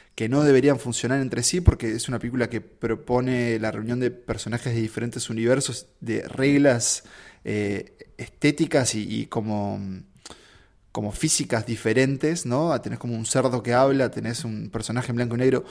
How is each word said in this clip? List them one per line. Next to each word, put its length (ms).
que 160
no 140
deberían 340
funcionar 440
entre 200
sí, 200
porque 320
es 160
una 100
película 300
que 120
propone 960
la 140
reunión 280
de 120
personajes 640
de 60
diferentes 500
universos, 560
de 260
reglas, 800
eh, 480
estéticas 760
y, 280
y 60
como, 520
como 200
físicas 540
diferentes, 800
¿no? 360
Tenés 180
como 160
un 100
cerdo 380
que 100
habla, 380
tenés 340
un 240
personaje 420
en 40
blanco 200
y 40
negro, 320